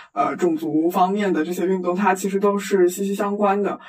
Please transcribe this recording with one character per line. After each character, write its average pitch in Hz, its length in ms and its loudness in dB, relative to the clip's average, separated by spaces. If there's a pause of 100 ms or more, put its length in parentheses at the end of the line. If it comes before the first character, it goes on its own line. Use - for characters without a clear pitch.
(140)
呃， 143 220 -2
种 170 200 0
族 156 360 0
方 185 200 2
面 202 220 0
的 156 100 0
这 170 80 -4
些 185 140 -2
运 190 160 0
动， 180 140 -2
它 196 180 2
其 190 160 -4
实 196 100 -2
都 202 200 2
是 190 280 2
息 190 160 -4
息 196 120 -2
相 202 200 -2
关 202 280 2
的。 175 260 -4